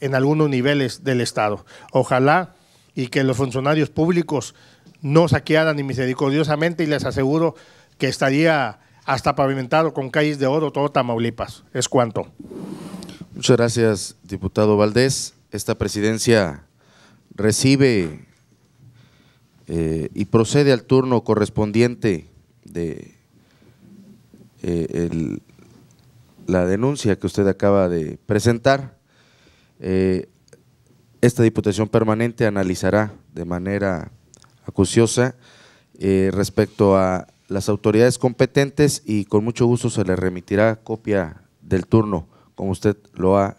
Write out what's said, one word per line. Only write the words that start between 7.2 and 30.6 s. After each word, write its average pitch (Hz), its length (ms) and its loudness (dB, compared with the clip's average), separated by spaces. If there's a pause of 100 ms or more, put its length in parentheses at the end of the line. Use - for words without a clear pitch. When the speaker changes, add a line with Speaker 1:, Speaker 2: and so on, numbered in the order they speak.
Speaker 1:
que 135 100 -2
estaría 139 720 0 (260)
hasta 135 300 -2
pavimentado 135 580 0
con 135 160 -6
calles 151 300 -2
de 135 80 0
oro 147 240 0
todo 143 180 -2
Tamaulipas. 117 720 -4 (100)
Es 127 160 -4
cuanto. 113 380 0 (1080)
Speaker 2:
Muchas - 240 2
gracias, 113 680 0
diputado 104 540 0
Valdés. 113 560 0 (180)
Esta 107 240 -6
presidencia 104 880 0 (720)
recibe, 110 920 2 (1400)
eh, 80 460 -4
y 101 120 -4
procede 135 460 2
al 120 120 2
turno 127 400 2
correspondiente 107 1000 0 (380)
de, 82 500 -10 (1500)
eh, 85 260 -2
el, 82 520 -4 (1080)
la 90 180 2
denuncia 107 520 0
que 98 100 -6
usted 101 200 2
acaba 98 420 2
de 80 360 -4
presentar. 117 720 0 (800)
Eh, 95 500 0 (920)